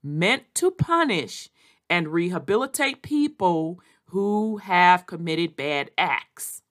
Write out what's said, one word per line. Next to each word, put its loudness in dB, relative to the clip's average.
meant 0
to 2
punish -2
and 2
rehabilitate -2
people -2
who 0
have 4
committed -4
bad -4
acts. -4